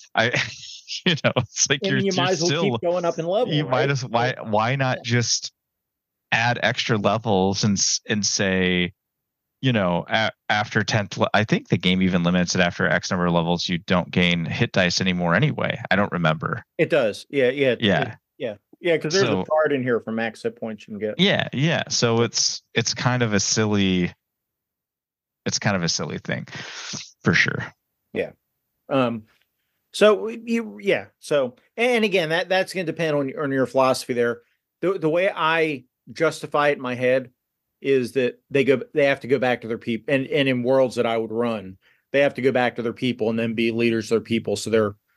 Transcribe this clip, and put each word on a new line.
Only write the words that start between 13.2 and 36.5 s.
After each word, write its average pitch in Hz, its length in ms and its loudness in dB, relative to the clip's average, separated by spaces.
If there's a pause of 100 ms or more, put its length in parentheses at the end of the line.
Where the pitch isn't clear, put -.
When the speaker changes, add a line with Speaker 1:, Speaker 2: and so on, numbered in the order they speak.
Speaker 1:
of 87 80 2
levels, 85 340 0
you 90 120 -2
don't 87 320 -2
gain 87 340 2
hit 82 280 -2
dice 92 280 2
anymore 90 340 0
anyway. - 460 0 (100)
I 95 60 2
don't 101 160 0
remember. 80 520 -2 (120)
Speaker 2:
It 160 140 0
does. 123 400 0
Yeah, 131 180 2
yeah, 135 220 0
it, 113 100 -2
Speaker 1:
Yeah. 92 220 2
Speaker 2:
it, 113 120 -6 (220)
yeah. 117 180 -8 (260)
Yeah, 165 180 0
'cause 160 160 -6
there's 196 140 4
Speaker 1:
So 110 120 0
Speaker 2:
a - 60 -2
card 151 260 2
in 131 100 0
here 123 180 0
for 110 120 -10
max 113 300 -4
hit 113 180 -6
points 110 260 -10
you 113 60 -14
can 101 60 -10
get. 107 200 -6
Speaker 1:
Yeah, 190 360 0
yeah. 135 340 0
So 117 300 0
Speaker 2:
So 120 40 4
Speaker 1:
it's, - 400 -2 (120)
it's - 180 -2
kind 123 300 0
of 110 100 0
a 98 80 2
silly, 98 720 2 (1300)
it's - 120 -4
kind 104 160 0
of 90 80 -2
a 82 60 0
silly - 300 -4
thing, - 260 -8 (800)
for 95 100 4
sure. - 320 2 (480)
Speaker 2:
Yeah. - 200 -4 (580)
Um, 120 320 0 (720)
so 196 320 4
y-, 233 180 -8
you, 226 380 -4
yeah. 160 240 0 (140)
So, 135 360 -2 (220)
and 233 260 2
again, 175 240 0
that, 180 220 -2
that's 185 240 0
gonna 185 100 -4
depend 156 320 -2
on, 139 220 -2
on 139 140 -4
your 135 120 2
philosophy 131 480 2
there. 117 300 -2 (400)
The, 185 160 0
the 156 100 0
way 180 260 2
I 160 500 0 (280)
justify 151 560 0